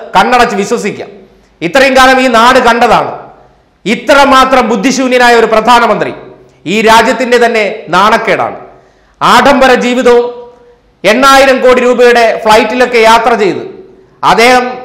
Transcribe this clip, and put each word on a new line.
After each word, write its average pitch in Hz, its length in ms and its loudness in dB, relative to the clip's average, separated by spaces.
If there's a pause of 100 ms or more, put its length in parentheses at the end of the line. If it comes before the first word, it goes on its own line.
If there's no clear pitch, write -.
(160)
കണ്ണടച്ച് 233 400 0
വിശ്വസിക്കാം. 180 520 -6 (520)
ഇത്രയും 262 360 0
കാലം 262 240 4
ഈ 254 60 0
നാട് 240 320 2
കണ്ടതാണ്. 226 600 0 (640)
ഇത്രമാത്രം 262 840 0
ബുദ്ധിശൂന്യനായ 247 640 0
ഒരു 226 120 2
പ്രധാനമന്ത്രി 220 680 0 (520)
ഈ 202 140 -2
രാജ്യത്തിന്റെ 233 680 0
തന്നെ 220 420 -4
നാണക്കേടാണ്. 175 680 -2 (640)
ആഡംബര 247 520 2
ജീവിതവും 240 680 0 (600)
എണ്ണായിരം 269 560 2
കോടി 247 200 2
രൂപയുടെ 240 640 0
ഫ്ലൈറ്റിലൊക്കെ 240 540 0
യാത്ര 226 360 2
ചെയ്ത് 190 280 -2 (640)
അദ്ദേഹം 247 480 0 (120)